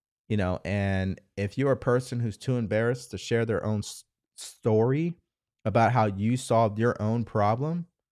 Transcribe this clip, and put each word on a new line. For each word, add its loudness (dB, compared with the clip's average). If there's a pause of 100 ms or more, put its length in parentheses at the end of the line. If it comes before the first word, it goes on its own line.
(280)
You -2
know, 0
and -2 (160)
if -4
you're 2
a 2
person -2
who's -4
too -2
embarrassed -2
to -10
share 0
their -2
own 0
s-, -8 (320)
story 0 (480)
about 4
how 4
you 0
solved 2
your 2
own 0
problem, 0 (260)